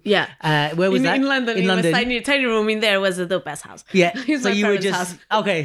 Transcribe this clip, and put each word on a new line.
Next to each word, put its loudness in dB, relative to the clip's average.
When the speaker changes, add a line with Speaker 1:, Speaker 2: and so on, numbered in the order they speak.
Speaker 1:
Yeah. 2
Speaker 2:
Uh, 2
where 2
was 2
Speaker 1:
In, 2
Speaker 2:
that? 0
Speaker 1:
in 0
London. -2
Speaker 2:
In 2
Speaker 1:
It 2
was 2
Speaker 2:
London. 2
Speaker 1:
tiny, 0
tiny 0
room 2
in -2
there 2
was 0
a -2
dope -4
ass -14
house. -20
Speaker 2:
Yeah. 4
Speaker 1:
<laughs> -8
It's -2
Speaker 2:
So 2
Speaker 1:
my 0
Speaker 2:
you 0
were 2
Speaker 1:
parents' -4
Speaker 2:
just, -4
Speaker 1:
house. 0
Speaker 2:
okay, 0